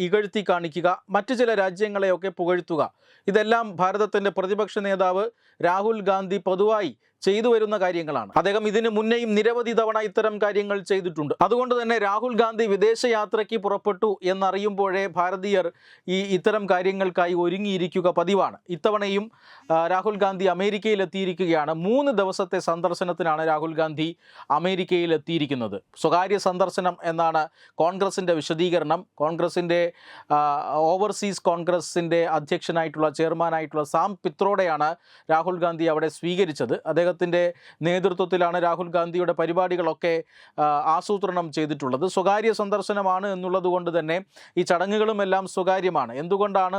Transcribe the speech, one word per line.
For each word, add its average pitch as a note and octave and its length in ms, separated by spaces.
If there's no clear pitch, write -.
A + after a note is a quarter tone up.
ഇകഴ്ത്തി G3+ 440
കാണിക്കുക, F3 540
മറ്റു G#3 180
ചില A3+ 200
രാജ്യങ്ങളെയൊക്കെ F#3+ 840
പുകഴ്ത്തുക, E3+ 560
ഇതെല്ലാം G#3+ 480
ഭാരതത്തിൻ്റെ G3 600
പ്രതിപക്ഷ G3 400
നേതാവ് F#3+ 380
രാഹുൽ G#3 340
ഗാന്ധി F#3+ 280
പതിവായി F#3+ 500
ചെയ്തു G#3 280
വരുന്ന G#3+ 300
കാര്യങ്ങളാണ്. D#3 560
അദ്ദേഹം G3+ 280
ഇതിനു A3+ 300
മുന്നേയും A3 380
നിരവധി A#3 420
തവണ A3 300
ഇത്തരം G#3+ 360
കാര്യങ്ങൾ G3+ 360
ചെയ്തിട്ടുണ്ട്. E3+ 440
അതുകൊണ്ട് A#3+ 360
തന്നെ A#3 220
രാഹുൽ G#3+ 380
ഗാന്ധി A3+ 320
വിദേശയാത്രയ്ക്ക് G#3+ 880
പുറപ്പെട്ടു G3+ 560
എന്നറിയുമ്പോഴേ G3 840
ഭാരതീയർ F#3 560
ഈ F3+ 100
ഇത്തരം G3+ 360
കാര്യങ്ങൾക്കായി F#3 600
ഒരുങ്ങിയിരിക്കുക F3+ 840
പതിവാണ്. F3 400
ഇത്തവണയും, G#3 560
ആ, E3 140
രാഹുൽ F#3 360
ഗാന്ധി F#3+ 220
അമേരിക്കയിലെത്തിയിരിക്കുകയാണ്. F#3 1300
മൂന്ന് A#3 380
ദിവസത്തെ F#3+ 380
സന്ദർശനത്തിനാണ് E3+ 880
രാഹുൽ D#3+ 340
ഗാന്ധി D#3+ 340
അമേരിക്കയിലെത്തിയിരിക്കുന്നത്. D#3+ 1200
സ്വകാര്യ F3+ 360
സന്ദർശനം F3+ 680
എന്നാണ് E3 400
കോൺഗ്രസിൻ്റെ F3+ 580
വിശദീകരണം. E3 720
കോൺഗ്രസിൻ്റെ, E3+ 680
ആ, D3+ 60
ഓവർസീസ് G3 580
കോൺഗ്രസിൻ്റെ E3+ 720
അധ്യക്ഷനായിട്ടുള്ള, D#3 720
ചെയർമാനായിട്ടുള്ള D#3+ 760
സാം F#3 280
പിത്രോഡയാണ് F3 720
രാഹുൽ E3 340
ഗാന്ധി E3 200
അവിടെ D#3 240
സ്വീകരിച്ചത്. E3 640
അദ്ദേഹത്തിൻ്റെ F3 680
നേതൃത്വത്തിലാണ് F3+ 800
രാഹുൽ E3+ 320
ഗാന്ധിയുടെ F3 440
പരിപാടികളൊക്കെ, E3+ 840
ആ, - 0
ആസൂത്രണം F3+ 600
ചെയ്തിട്ടുള്ളത്. D3+ 580
സ്വകാര്യ G3+ 440
സന്ദർശനമാണ് G3 760
എന്നുള്ളത് F3+ 380
കൊണ്ട് F3 260
തന്നെ D#3+ 180
ഈ F3+ 120
ചടങ്ങുകളും G3+ 560
എല്ലാം F#3+ 280
സ്വകാര്യമാണ്. F3 680
എന്തുകൊണ്ടാണ് F#3+ 580